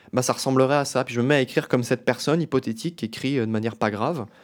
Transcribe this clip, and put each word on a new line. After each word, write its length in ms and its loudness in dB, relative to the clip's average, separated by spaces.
Bah, 100 2
ça 120 0
ressemblerait 420 2
à 80 0
ça. 200 -2
Puis 100 -8
je 60 0
me 60 2
mets 100 4
à 40 4
écrire 280 -2
comme 140 2
cette 220 -2
personne 380 0
hypothétique 540 -2
qui 100 -4
écrit, 320 -4
euh, 80 0
de 40 -4
manière 260 -2
pas 140 0
grave. 360 -2